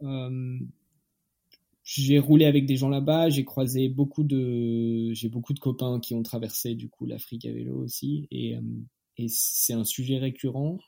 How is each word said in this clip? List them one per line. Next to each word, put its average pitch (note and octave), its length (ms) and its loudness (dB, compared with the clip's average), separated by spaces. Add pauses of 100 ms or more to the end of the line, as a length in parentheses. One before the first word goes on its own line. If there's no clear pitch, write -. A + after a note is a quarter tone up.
Euh, B2+ 560 -6 (1200)
j'ai C#3+ 360 4
roulé D3+ 280 8
avec C#3+ 200 6
des C3+ 100 2
gens C3+ 120 0
là-bas, D3+ 400 4
j'ai C#3 160 2
croisé C3 440 0
beaucoup C#3 360 0
de, A#2 880 0
j'ai A2+ 160 -4
beaucoup A#2 240 -6
de C3+ 80 -4
copains B2 400 -2
qui A#2+ 140 -8
ont A#2 80 -2
traversé A2+ 520 -6
du A#2 140 -10
coup - 160 -14
l'Afrique A#2+ 400 -10
à E2 80 -8
vélo - 300 -6
aussi C#3+ 480 -6
et, A#2+ 260 -6
euh, A#2+ 40 -8 (580)
et A#2+ 100 -4
c'est - 460 -2
un A2+ 100 0
sujet C3 340 -2
récurrent C3+ 680 -4